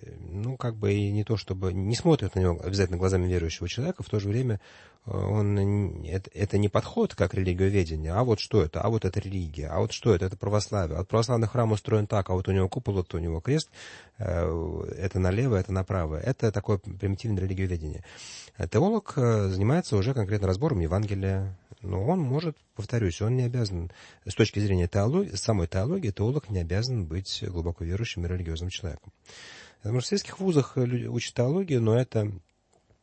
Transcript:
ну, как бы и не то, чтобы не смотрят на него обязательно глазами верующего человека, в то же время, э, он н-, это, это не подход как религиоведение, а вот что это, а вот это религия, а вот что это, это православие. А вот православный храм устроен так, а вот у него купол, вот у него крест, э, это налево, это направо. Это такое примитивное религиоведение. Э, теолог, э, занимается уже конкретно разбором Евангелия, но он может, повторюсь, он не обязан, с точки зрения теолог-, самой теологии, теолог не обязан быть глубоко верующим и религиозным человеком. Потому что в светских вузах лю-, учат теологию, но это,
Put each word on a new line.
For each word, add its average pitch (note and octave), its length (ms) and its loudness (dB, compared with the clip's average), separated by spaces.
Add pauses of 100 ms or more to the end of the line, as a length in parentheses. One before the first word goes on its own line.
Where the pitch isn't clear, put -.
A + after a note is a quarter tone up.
(200)
ну, G2+ 360 -6
как A#2+ 200 -4
бы G#2 180 2
и G2+ 160 2
не G#2 140 0
то, A2+ 120 0
чтобы F#2+ 360 -4
не G2 220 0
смотрят B2+ 400 2
на F#2+ 60 2
него E2+ 220 4
обязательно F#2 340 2
глазами F#2 300 4
верующего E2+ 420 -2
человека, D3 340 -4
в - 60 -12
то G#2+ 100 0
же G2 100 -2
время, A2+ 320 0 (440)
э, G#2+ 60 -8
он G2+ 480 2
н-, G2 480 0
это, F#2 260 -6
это G2+ 240 0
не G2+ 120 6
подход - 460 0
как - 200 0
религиоведение, F2+ 800 2
а A2 120 2
вот A2+ 160 4
что G#2 220 4
это, D#2+ 180 -2
а - 80 0
вот A2+ 160 0
это F#2+ 160 -2
религия, E2 460 -4
а E2 140 -2
вот G#2+ 120 -2
что A2+ 220 2
это, F#2+ 100 2
это F#2+ 120 -4
православие. G2+ 600 0
А - 40 -2
вот F#2 80 -6
православный A2+ 400 2
храм A2+ 240 2
устроен G#2+ 340 0
так, G2+ 240 -2
а - 40 -2
вот F#2 140 -2
у G2 40 2
него F#2+ 160 4
купол, G#2+ 260 -4
вот F#2 200 -2
у F2 40 -2
него E2 220 -2
крест, D3 280 0 (500)
э, E2+ 800 -2
это G2 220 -2
налево, G2+ 380 2
это F#2 160 0
направо. F#2 440 0
Это A#2 340 0
такое G2+ 280 0
примитивное F#2+ 640 -2
религиоведение. F2+ 640 -2 (520)
Э, F#2 120 -2
теолог, G3 480 2
э, A2 320 4
занимается G#2+ 480 2
уже G#2 180 2
конкретно G2+ 320 0
разбором G#2 340 2
Евангелия, F#2+ 760 0 (260)
но F#2 180 -2
он F3 180 2
может, D3 360 -2 (180)
повторюсь, G2+ 460 -2
он A2+ 160 2
не C3 60 2
обязан, G#2 480 -2 (340)
с G2 100 -8
точки G#2+ 240 2
зрения F#2+ 300 4
теолог-, B2 480 0
самой F#2+ 300 0
теологии, A#2+ 440 -2
теолог A#2 380 -2
не G2 120 -2
обязан G2+ 440 -2
быть E2 420 -6
глубоко E2+ 380 -4
верующим F2+ 400 -4
и E2+ 40 -2
религиозным F2 420 -4
человеком. - 420 -10 (720)
Потому A2+ 180 0
что A#2+ 60 -6
в - 20 -10
светских - 320 -4
вузах E3 360 2
лю-, A#2+ 360 0
учат A#2+ 220 -4
теологию, C#3+ 480 0
но A2 160 4
это, G#2+ 340 0 (720)